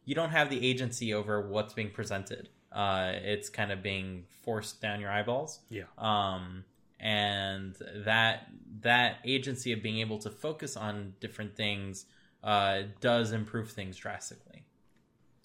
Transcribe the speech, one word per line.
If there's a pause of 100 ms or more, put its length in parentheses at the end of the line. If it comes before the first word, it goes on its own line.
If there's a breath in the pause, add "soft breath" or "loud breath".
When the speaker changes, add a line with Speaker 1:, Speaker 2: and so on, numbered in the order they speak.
Speaker 1:
you
don't
have
the
agency
over
what's
being
presented. (220)
Uh,
it's
kind
of
being (180)
forced
down
your
eyeballs. (100)
Speaker 2:
Yeah. (140)
Speaker 1:
Um, (360)
and (300)
that, (340)
that
agency
of
being
able
to
focus
on
different
things, (380 soft breath)
uh, (180)
does
improve
things
drastically. (800)